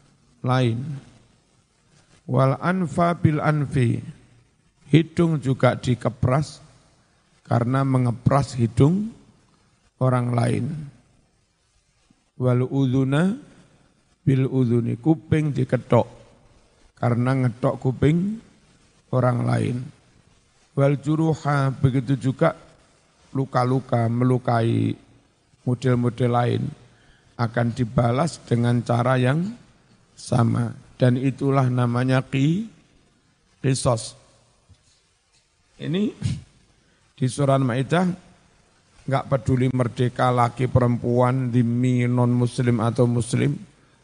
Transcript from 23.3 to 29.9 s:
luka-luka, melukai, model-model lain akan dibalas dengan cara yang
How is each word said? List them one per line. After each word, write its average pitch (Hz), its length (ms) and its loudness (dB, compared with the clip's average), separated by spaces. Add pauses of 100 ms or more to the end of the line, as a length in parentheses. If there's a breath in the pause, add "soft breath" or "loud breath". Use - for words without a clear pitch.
luka-luka, 127 720 0
melukai, 117 840 0 (720)
model-model 123 640 0
lain 120 320 0 (720 soft breath)
akan 117 400 -2
dibalas 123 720 0
dengan 120 320 2
cara 120 400 0
yang 135 240 0 (720)